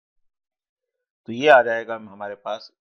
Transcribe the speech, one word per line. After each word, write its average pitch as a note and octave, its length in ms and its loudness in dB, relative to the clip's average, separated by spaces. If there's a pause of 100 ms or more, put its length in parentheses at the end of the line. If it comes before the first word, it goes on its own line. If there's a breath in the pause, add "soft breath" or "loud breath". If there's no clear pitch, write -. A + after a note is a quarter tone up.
(1300)
तो A2+ 40 -10
ये C3 160 -2
आ C3 120 8
जाएगा A2+ 340 -4
हमारे G#2 420 -16
पास G#2+ 440 -14